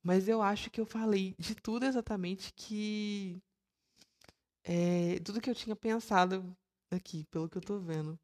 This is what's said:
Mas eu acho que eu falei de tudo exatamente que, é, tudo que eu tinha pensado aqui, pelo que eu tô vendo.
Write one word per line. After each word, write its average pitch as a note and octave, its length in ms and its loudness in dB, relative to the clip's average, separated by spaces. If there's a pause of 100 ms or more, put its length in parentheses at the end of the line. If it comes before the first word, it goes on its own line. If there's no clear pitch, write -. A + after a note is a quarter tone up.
Mas F#3+ 260 4
eu A3+ 140 4
acho G3+ 280 2
que A3+ 100 -4
eu G#3+ 60 0
falei G3+ 520 0
de F#3+ 160 -6
tudo A#3 300 -2
exatamente G#3 680 -2
que, G#3 840 -4 (1300)
é, F3 560 2
tudo G#3 200 -4
que B3+ 100 -2
eu A#3 40 0
tinha G#3+ 220 -6
pensado F#3+ 800 2 (340)
aqui, F3 400 -4
pelo E3 180 -2
que F#3+ 100 -6
eu F3 40 -4
tô G3+ 160 -4
vendo. D#3+ 460 -4